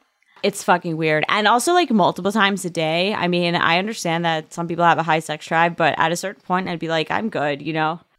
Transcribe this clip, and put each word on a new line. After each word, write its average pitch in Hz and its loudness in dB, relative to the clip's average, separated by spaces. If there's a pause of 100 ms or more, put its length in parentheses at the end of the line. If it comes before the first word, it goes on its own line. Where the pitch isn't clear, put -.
(440)
It's 190 -2
fucking 175 2
weird. 156 2
And 208 2
also, 240 2
like, 349 2
multiple 185 2
times 196 2
a 175 -4
day. 170 0
I 175 -2
mean, 175 0
I 165 2
understand 180 -4
that 160 -4
some 170 -8
people 170 -2
have 160 4
a 160 0
high 160 0
sex 156 -10
drive, 170 0
but 156 2
at 160 2
a 175 -2
certain - -8
point, 185 -2
I'd 170 -6
be 165 -6
like, 160 -2
"I'm 202 -2
good," 143 -2
you 156 -6
know? 156 -2 (200)